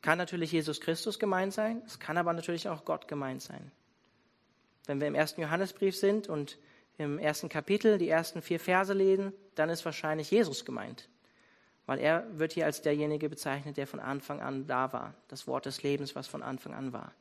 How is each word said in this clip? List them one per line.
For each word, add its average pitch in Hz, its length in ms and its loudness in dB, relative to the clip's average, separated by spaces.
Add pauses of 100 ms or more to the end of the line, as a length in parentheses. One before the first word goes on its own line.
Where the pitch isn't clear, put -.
kann 165 160 4
natürlich 170 360 -2
Jesus 156 280 2
Christus 170 380 -2
gemeint 196 340 2
sein, 226 320 -2
es - 140 -16
kann - 180 -2
aber 170 160 2
natürlich 170 360 -2
auch 156 180 -6
Gott 160 200 -2
gemeint 135 360 -6
sein. - 280 -14 (1160)
Wenn 139 140 -2
wir 147 80 0
im 143 60 -2
ersten 151 260 2
Johannesbrief 185 560 0
sind 202 320 2
und 147 300 -4 (400)
im 147 200 -2
ersten 151 300 -2
Kapitel 202 500 4
die 170 100 2
ersten 160 340 2
vier 170 180 -2
Verse 190 320 2
lesen, 196 400 4 (220)
dann 156 160 2
ist 165 140 -2
wahrscheinlich 156 460 -2
Jesus 196 340 4
gemeint. 120 440 -8 (800)
Weil 135 120 0
er 156 280 4 (120)
wird 156 140 0
hier 160 140 2
als 151 160 0
derjenige 151 460 2
bezeichnet, 143 500 -4
der 139 80 -2
von - 120 -10
Anfang 139 420 -4
an 135 260 -4
da 131 260 2
war. 123 220 -6 (140)
Das - 180 -12
Wort 131 200 -2
des - 160 -8
Lebens, 143 320 0
was 135 120 -8
von - 160 -10
Anfang - 320 -8
an 131 180 -6
war. - 280 -10